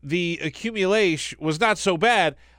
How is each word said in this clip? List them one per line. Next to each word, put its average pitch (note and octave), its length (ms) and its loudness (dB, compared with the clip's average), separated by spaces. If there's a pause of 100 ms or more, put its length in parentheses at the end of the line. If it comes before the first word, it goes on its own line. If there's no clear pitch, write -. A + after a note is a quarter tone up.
the E3+ 400 -2
accumulation G3 1000 -2
was D#3 180 -2
not A3 160 2
so F3+ 220 0
bad. F#3+ 380 2 (220)